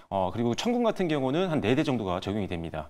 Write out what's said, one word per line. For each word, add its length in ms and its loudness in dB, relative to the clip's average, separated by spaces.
어, 220 0
그리고 220 0
천궁 280 0
같은 260 2
경우는 420 0
한 120 2
네 140 4
대 80 2
정도가 360 0
적용이 280 -2
됩니다. 420 -6